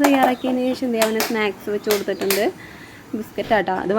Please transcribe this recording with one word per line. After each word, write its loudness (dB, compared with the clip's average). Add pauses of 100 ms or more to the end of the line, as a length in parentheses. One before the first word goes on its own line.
തയ്യാറാക്കിയതിന് 2
ശേഷം -2
ദേ 0
അവന് 0
സ്നാക്സ് -2
വെച്ച് -2
കൊടുത്തിട്ടുണ്ട്. 0 (760)
ബിസ്ക്കറ്റ് -4
ആട്ടോ, 0
അത് 0